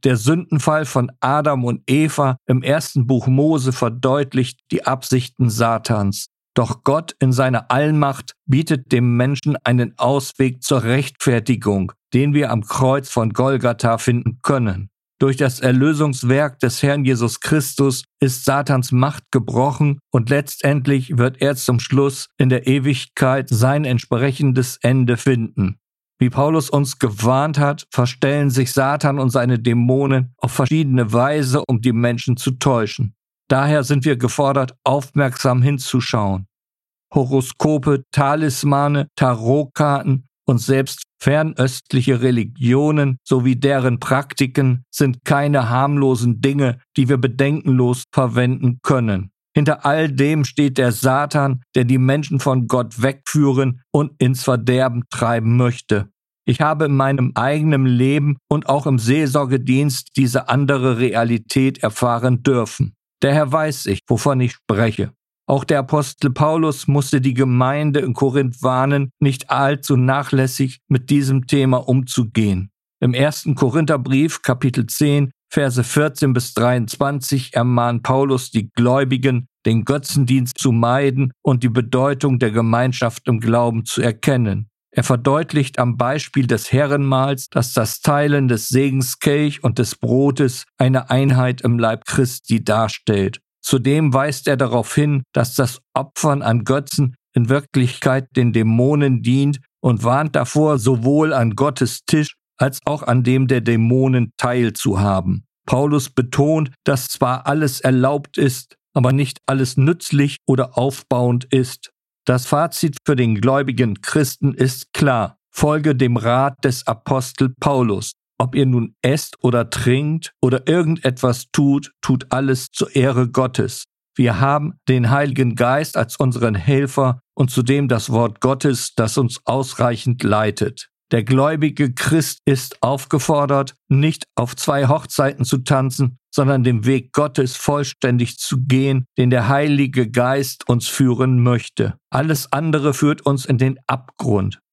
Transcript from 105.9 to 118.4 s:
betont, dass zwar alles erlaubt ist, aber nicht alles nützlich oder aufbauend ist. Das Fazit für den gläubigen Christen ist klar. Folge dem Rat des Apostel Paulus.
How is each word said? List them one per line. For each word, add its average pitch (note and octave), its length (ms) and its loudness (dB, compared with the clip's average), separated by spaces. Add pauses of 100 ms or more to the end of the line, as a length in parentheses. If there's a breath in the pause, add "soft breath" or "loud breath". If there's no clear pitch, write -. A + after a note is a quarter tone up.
betont, C#3+ 640 0 (140)
dass C#3 240 -2
zwar B2+ 380 -2
alles C#3+ 340 -2
erlaubt C3 580 0
ist, - 380 -2 (180)
aber B2 180 2
nicht C3+ 340 -2
alles C3 300 -2
nützlich C#3+ 680 0
oder B2+ 320 0
aufbauend B2 720 -2
ist. B2+ 380 -2 (340)
Das B2+ 220 0
Fazit D#3 500 -2 (100)
für D3 100 2
den A2+ 240 2
gläubigen B2+ 600 0
Christen C#3 540 -2
ist C3 380 -2
klar. B2 440 0 (140)
Folge D3+ 440 2
dem B2 220 2
Rat A#2+ 480 0
des B2+ 220 0
Apostel C3 720 -2
Paulus. A#2+ 520 0 (280)